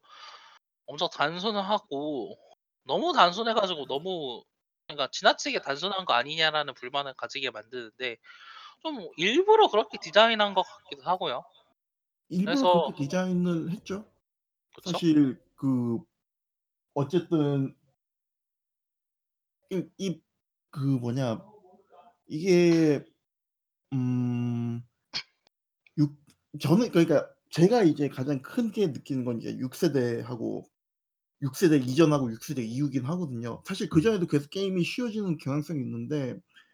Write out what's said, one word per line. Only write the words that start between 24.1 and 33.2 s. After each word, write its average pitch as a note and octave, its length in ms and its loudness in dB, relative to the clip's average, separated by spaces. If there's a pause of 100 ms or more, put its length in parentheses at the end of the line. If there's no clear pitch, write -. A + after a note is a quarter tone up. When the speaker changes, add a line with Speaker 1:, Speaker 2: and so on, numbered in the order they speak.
Speaker 2:
육-, D3 180 0 (440)
저는 F#3 320 4
그러니까 D#3 380 4 (220)
제가 G3+ 320 6
이제 D3 260 4
가장 C3+ 320 -4
크게 A3 460 -2
느끼는 C3 380 -6
건 A#2+ 140 -4
이제 A2 180 -8
육 B2 180 -8
세 F#3 120 2
세대하고 A#2 800 -4 (760)
육 C#3 140 -4
세 F3+ 140 4
대 D3+ 80 6
이전하고 C3+ 540 2
육 A2+ 120 -12
세 D#3 120 -8
대 B2+ 80 -4
이후긴 B2+ 420 -4
하거든요. B2+ 600 -6